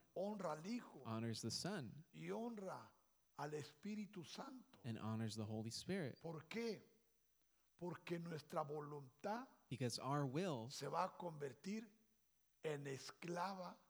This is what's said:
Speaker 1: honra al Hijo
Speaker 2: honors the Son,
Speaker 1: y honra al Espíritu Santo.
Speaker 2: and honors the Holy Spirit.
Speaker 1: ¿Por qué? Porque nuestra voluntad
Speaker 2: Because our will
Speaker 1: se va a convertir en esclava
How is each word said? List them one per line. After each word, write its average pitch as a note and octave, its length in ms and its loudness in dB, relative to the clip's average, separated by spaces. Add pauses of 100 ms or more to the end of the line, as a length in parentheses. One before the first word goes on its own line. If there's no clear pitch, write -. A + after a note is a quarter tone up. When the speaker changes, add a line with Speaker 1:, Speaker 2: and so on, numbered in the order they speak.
(160)
Speaker 1:
honra F#3+ 360 2
al D#3 140 -2
Hijo A3+ 400 -2
Speaker 2:
honors A2+ 360 2
the A2+ 80 2
Son, D#3+ 400 0 (240)
Speaker 1:
y D#3 160 -4
honra G3+ 480 -2 (600)
al D3 140 0
Espíritu F#3+ 720 -2
Santo. - 600 -8
Speaker 2:
and A2+ 140 0
honors A2 360 2
the A2 100 2
Holy A2 260 0
Spirit. E3+ 520 0
Speaker 1:
¿Por D#3+ 260 -4
qué? A3 320 0 (1000)
Porque E3+ 380 0
nuestra E3 460 0
voluntad D3 840 -2 (240)
Speaker 2:
Because B2 280 2
our C#3+ 280 4
will C3+ 440 2
Speaker 1:
se C#3+ 180 -2
va E3 160 4
a F#3 40 2 (100)
convertir E3+ 680 -2 (760)
en D3 240 2
esclava F3 880 -2 (160)